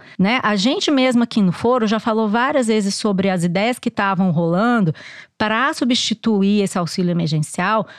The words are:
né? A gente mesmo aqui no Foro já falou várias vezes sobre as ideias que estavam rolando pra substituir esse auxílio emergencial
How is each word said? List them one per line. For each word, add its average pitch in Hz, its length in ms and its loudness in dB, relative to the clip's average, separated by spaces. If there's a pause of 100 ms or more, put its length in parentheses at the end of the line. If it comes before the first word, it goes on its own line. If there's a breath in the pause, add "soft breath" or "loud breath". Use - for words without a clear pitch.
(180 loud breath)
né? 208 240 2
A 214 140 0
gente 285 340 0
mesmo 254 320 2
aqui 226 200 0
no 180 100 4
Foro 240 340 0
já 214 120 0
falou 220 300 0
várias 247 400 0
vezes 208 260 0
sobre 196 340 0
as 185 140 0
ideias 196 360 0
que - 100 -4
estavam 196 420 0
rolando 175 640 2 (440 loud breath)
pra 226 360 0
substituir 208 880 0
esse 196 160 -2
auxílio 175 320 -2
emergencial 175 760 -2 (120 loud breath)